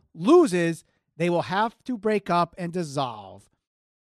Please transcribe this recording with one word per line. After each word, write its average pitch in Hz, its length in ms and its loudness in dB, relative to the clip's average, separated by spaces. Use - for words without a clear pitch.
loses, 175 680 4
they 170 120 -2
will 170 140 0
have 208 320 -2
to 247 140 -6
break 208 320 -2
up 175 260 0
and 170 160 -8
dissolve. 123 760 -8